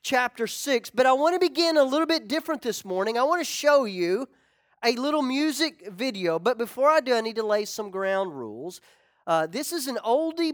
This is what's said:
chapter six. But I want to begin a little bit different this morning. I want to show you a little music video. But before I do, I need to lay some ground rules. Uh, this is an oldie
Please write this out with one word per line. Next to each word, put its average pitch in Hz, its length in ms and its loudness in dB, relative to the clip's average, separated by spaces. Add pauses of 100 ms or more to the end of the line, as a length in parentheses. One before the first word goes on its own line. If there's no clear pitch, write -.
chapter 247 460 -2
six. 247 420 -4
But 254 160 2
I 262 80 6
want 302 220 4
to 359 40 0
begin 330 380 2
a 285 60 6
little 285 240 2
bit 311 200 0
different 311 360 -4
this 226 200 -6
morning. 196 360 -2
I - 20 2
want 320 200 2
to 294 40 -4
show 285 400 4
you 190 420 -2 (560)
a 233 100 2
little 285 280 0
music 269 720 -2
video. 185 480 -2
But 226 180 0
before 247 320 0
I 311 100 6
do, 254 140 0
I 233 80 2
need 220 140 -6
to 220 100 -2
lay 214 180 2
some 208 280 -8
ground 190 440 -2
rules. 123 460 -10 (460)
Uh, 160 180 2
this 202 260 -6
is 320 140 -6
an 247 180 -6
oldie 311 500 0